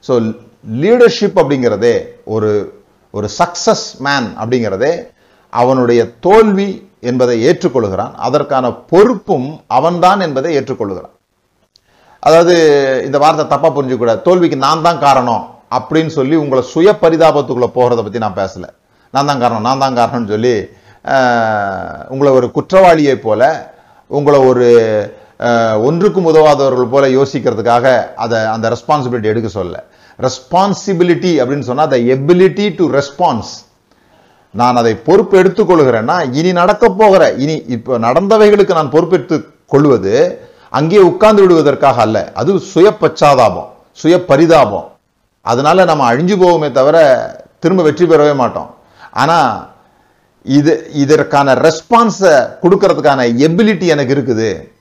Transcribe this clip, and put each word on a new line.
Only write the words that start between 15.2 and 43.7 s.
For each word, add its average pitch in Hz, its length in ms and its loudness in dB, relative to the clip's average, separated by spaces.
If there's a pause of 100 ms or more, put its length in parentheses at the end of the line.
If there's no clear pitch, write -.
அப்படின்னு 156 360 -2
சொல்லி 143 280 -4
உங்களை 139 300 0
சுய 196 380 0
பரிதாபத்துக்குள்ள 147 720 0
போறதை 123 220 0
பத்தி 107 220 -6
நான் 107 160 -6
பேசல. 95 340 -8 (420)
"நான் 139 160 -2
தான் 139 140 -2
காரணம், 117 380 -2
நான் 135 160 -2
தான் - 20 -2
காரணம்னு" 117 320 -2
சொல்லி, 107 320 0 (440)
ஆஹ், 110 1000 -2
உங்களை 135 260 0
ஒரு 123 180 2
குற்றவாளியை 160 680 2
போல, 113 580 -2 (320)
உங்களை 143 400 2
ஒரு, 123 200 2 (720)
ஆஹ், 113 440 0
ஒன்றுக்கும் 170 420 0
உதவாதவர்கள் 139 680 2
போல 139 160 2
யோசிக்கிறதுக்காக 123 1080 0
அதை, 113 300 -4
அந்த 110 260 -4
ரெஸ்பான்சிபிலிட்டி 123 540 -4
எடுக்க 107 360 -4
சொல்லல. 87 140 -8 (460)
ரெஸ்பான்சிபிலிட்டி 175 1200 -2
அப்படின்னு 135 200 -2
சொன்னா, 135 300 -2
the 135 80 0
ability 170 760 0
to 139 260 0
response. 139 440 -4 (1080)
நான் 120 260 0
அதை 117 180 0
பொறுப்பு 185 480 2
எடுத்துக்கொள்கிறேன்னா, 156 920 0
இனி 165 180 0
நடக்க 190 360 2
போகிற, 190 420 4
இனி 147 360 -4
இப்ப 120 320 -6
நடந்தவைகளுக்கு 196 760 2
நான் 151 160 -2
பொறுப்பெடுத்துக் 156 560 -2 (200)
கொள்வது 135 760 0 (300)
அங்கே 160 280 0
உட்கார்ந்து 202 440 4
விடுவதற்காக 143 580 2
அல்ல. 107 340 -2
அது 160 240 -2
சுய 175 420 0
பச்சாதாபம், 127 680 0 (240)